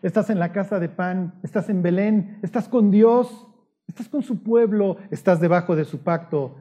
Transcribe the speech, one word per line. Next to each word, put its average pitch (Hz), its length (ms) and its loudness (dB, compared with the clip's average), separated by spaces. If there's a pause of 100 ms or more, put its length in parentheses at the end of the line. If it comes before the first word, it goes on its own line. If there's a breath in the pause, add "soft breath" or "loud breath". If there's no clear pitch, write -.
Estás 190 280 -2
en 202 80 0
la 170 140 -2
casa 202 260 -4
de 170 100 -4
pan, 180 540 -6
estás - 260 -4
en 185 140 -2
Belén, 196 600 0
estás 202 260 -6
con 214 220 4
Dios, 226 560 4 (400)
estás - 220 -14
con 294 140 -4
su 226 200 -6
pueblo, 214 540 2 (140 loud breath)
estás 170 300 0
debajo 175 360 2
de 156 80 0
su 143 180 -10
pacto, 160 580 -4